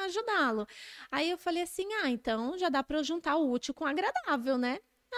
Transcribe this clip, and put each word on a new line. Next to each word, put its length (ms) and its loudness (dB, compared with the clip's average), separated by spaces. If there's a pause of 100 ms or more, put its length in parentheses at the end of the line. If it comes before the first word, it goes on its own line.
ajudá-lo. 600 0 (460)
Aí 180 0
eu 80 0
falei 240 0
assim, 240 -4 (160)
"Ah, 80 2
então 480 -2
já 120 2
dá 120 2
pra 160 -2
eu 60 2
juntar 340 0
o 140 4
útil 240 -2
com 80 -6
o 40 0
agradável, 720 0
né?" 220 0 (380)